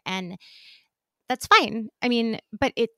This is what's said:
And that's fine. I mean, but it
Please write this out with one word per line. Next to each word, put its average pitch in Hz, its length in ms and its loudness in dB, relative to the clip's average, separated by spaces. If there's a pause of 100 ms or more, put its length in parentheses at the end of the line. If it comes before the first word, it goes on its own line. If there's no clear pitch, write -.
And 185 320 -8 (920)
that's 247 180 -4
fine. 226 400 4 (140)
I 247 80 0
mean, 233 300 0 (200)
but 262 160 2
it 233 220 0